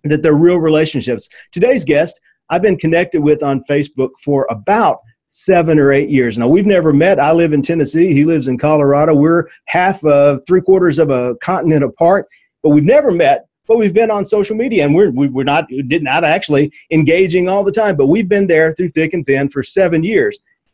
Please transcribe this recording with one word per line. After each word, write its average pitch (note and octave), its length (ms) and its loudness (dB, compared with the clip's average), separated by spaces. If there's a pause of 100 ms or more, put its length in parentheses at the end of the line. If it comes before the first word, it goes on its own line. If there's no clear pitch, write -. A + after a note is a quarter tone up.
that D3+ 180 -2
they're D3+ 140 2
real F3 220 4
relationships. D#3 680 -2 (220)
Today's A3+ 340 0
guest, D3 360 -2 (300)
I've F3 120 -2
been F#3+ 140 2
connected E3+ 460 -2
with D3 200 0
on C3+ 260 -4
Facebook C#3+ 420 -4 (120)
for C#3 280 -2
about F3 500 -2 (300)
seven E3 500 0
or C#3 100 4
eight C#3 200 0
years. A#2+ 280 0
Now, A#2+ 100 0
we've F#3 180 2
never F3 260 2
met. E3 260 2
I D3 140 2
live E3 220 0
in C#3+ 80 0
Tennessee. E3 500 -2
He C#3+ 120 2
lives D#3 220 -2
in B2+ 120 -4
Colorado. D3 580 2
We're E3 300 2 (180)
half, F#3 400 -2
uh, C#3+ 420 2
three F#3 140 2
quarters F3+ 380 2
of D3+ 120 2
a B2 260 -2
continent D#3+ 460 -2
apart, C#3+ 440 0 (360)
but D#3 80 2
we've D3 140 4
never C#4 260 2
met, - 360 0 (200)
but A3+ 120 2
we've G3+ 160 0
been A3+ 160 2
on G3+ 160 -4
social G#3 280 -2
media, A3 300 -2
and C#3+ 100 2
we're, F#3 160 4
we, C3+ 180 -2
we're C3 160 -4
not, D3 200 0 (240)
did D#3 160 -2
not C#3+ 200 -2
actually D3 460 -2 (220)
engaging E3+ 560 0
all G3 160 -2
the G3 80 -12
time, G#3 240 -2
but C#3+ 100 2
we've F#3 220 0
been G3 180 0
there D#3+ 280 2
through F3+ 140 -4
thick D#3+ 260 -4
and D#3+ 120 -4
thin C#3 220 0
for C#3 140 -8
seven E3 420 -2
years. D#3 340 -2 (360)